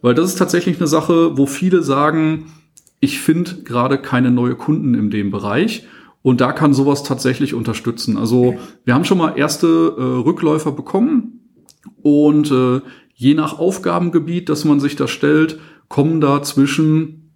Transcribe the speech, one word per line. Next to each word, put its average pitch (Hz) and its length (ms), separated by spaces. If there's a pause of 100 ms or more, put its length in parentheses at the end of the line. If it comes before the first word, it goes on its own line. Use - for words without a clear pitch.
Weil 123 140
das 175 140
ist - 80
tatsächlich 175 400
eine 170 100
Sache, 160 500
wo 139 80
viele 180 380
sagen, 156 640 (520)
„Ich - 200
finde 170 440
gerade 123 340
keine 127 340
neue 123 240
Kunden 147 400
in 107 140
dem 104 220
Bereich.“ 107 540 (360)
Und 127 200
da 131 100
kann 143 220
sowas 139 300
tatsächlich 131 500
unterstützen. 117 640
Also 123 380 (280)
wir 123 120
haben 170 100
schon 185 140
mal 156 180
erste, 147 300 (300)
äh, 127 40
Rückläufer 151 720
bekommen 226 680 (600)
und, 147 500
äh, 127 300 (320)
je 135 200
nach 151 260
Aufgabengebiet, 175 920
das 151 160
man 147 140
sich 147 160
da 131 120
stellt, 151 520 (280)
kommen 156 320
da 143 220
zwischen 156 960